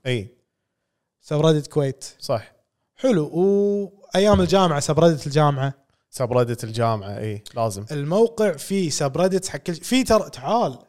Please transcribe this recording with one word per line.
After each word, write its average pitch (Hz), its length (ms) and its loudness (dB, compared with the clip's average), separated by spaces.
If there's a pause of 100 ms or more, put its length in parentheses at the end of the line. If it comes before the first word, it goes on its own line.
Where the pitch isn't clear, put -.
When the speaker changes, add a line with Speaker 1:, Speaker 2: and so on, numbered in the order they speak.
Speaker 1:
إيه. 117 260 -4 (880)
Speaker 2:
سبريدت 151 460 2
كويت. 139 380 -4 (140)
Speaker 1:
صح. - 340 -6 (440)
Speaker 2:
حلو. 185 300 2
وأيام 202 1120 0
الجامعة، 170 400 2
سبريدت 156 460 2
الجامعة. 139 480 0 (360)
Speaker 1:
سبريدت 120 540 0
الجامعة، 110 540 -2
إيه، 107 260 -8 (100)
لازم. 107 360 -4
Speaker 2:
الموقع 190 640 0
فيه 175 380 -4
سبريدت 170 580 -2
حق 147 100 -10
كل 175 180 -8
ش-، - 40 -16
في 254 240 0
ترى، 220 260 2
تعال، 160 480 -2 (100)